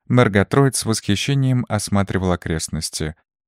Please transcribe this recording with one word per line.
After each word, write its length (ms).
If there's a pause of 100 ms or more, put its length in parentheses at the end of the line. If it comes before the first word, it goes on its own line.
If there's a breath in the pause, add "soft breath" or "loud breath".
Мерготроид 680
с 100
восхищением 800
осматривал 640
окрестности. 880 (320)